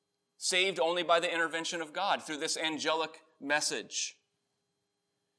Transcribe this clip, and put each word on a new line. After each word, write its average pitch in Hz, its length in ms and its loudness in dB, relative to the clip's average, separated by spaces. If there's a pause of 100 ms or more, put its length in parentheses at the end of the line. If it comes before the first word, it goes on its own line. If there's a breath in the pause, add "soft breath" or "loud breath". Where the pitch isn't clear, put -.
(360)
saved 185 440 0
only 170 220 2
by 170 180 4
the 170 120 0
intervention 165 480 -2
of 156 120 -8
God 175 300 0
through 156 160 -6
this 151 180 -2
angelic 156 640 -2 (200)
message. 147 760 -2 (1200)